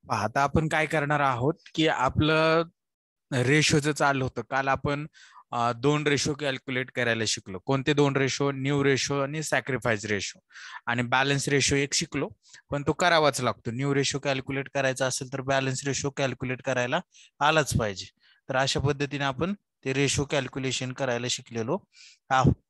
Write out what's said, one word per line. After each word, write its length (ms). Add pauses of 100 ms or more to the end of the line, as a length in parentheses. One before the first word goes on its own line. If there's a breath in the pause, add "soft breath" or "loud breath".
पहा, 140
आता 180
आपण 260
काय 180
करणार 340
आहोत 340 (220)
की 120
आपलं 760 (720)
रेशोचं 580
चालू 320
होतं. 180
काल 260
आपण, 400 (440 loud breath)
अ, 200
दोन 360
ratio 260
calculate 580
करायला 360
शिकलो. 320
कोणते 340
दोन 220
रेशो? 360
न्यू 320
रेशो 360
आणि 240
sacrifice 640
ratio. 340 (460 loud breath)
आणि 160
balance 480
ratio 260
एक 180
शिकलो, 360 (400 loud breath)
पण 180
तो 60
करावाच 480
लागतो. 300
new 240
ratio 240
calculate 540
करायचा 320
असेल 280
तर 80
balance 440
ratio 240
calculate 520
करायला 380 (400 loud breath)
आलाच 380
पाहिजे. 280 (440 soft breath)
तर 60
अशा 240
पद्धतीने 440
आपण 300 (320)
ते 80
ratio 320
calculation 680
करायला 340
शिकलेलो 520 (500 loud breath)
आहोत. 240 (160)